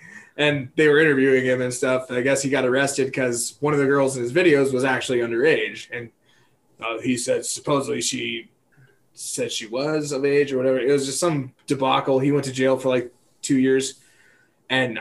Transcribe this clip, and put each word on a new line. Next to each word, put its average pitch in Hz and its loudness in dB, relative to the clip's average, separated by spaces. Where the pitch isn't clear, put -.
and 143 0
they 156 4
were 147 6
interviewing 135 4
him 127 2
and 127 -2
stuff. 127 -2
I 123 -2
guess 135 0
he 139 -2
got 131 0
arrested 131 0
'cause 123 -4
one 151 0
of 143 2
the 139 2
girls 135 2
in 120 -4
his 123 -6
videos 143 4
was 127 0
actually 127 -2
underage, 117 -2
and, 120 -12
uh, 113 -6
he 127 -2
said 120 -2
supposedly 127 -4
she 117 -6
said - -8
she 113 -8
was 147 -4
of 139 -2
age 143 2
or 131 0
whatever. 131 2
It 123 0
was 135 2
just 135 -6
some 147 -2
debacle. 135 0
He 143 2
went 139 0
to 131 -6
jail 131 2
for, 131 -2
like, 123 -2
two 139 2
years, 131 0
and 127 -2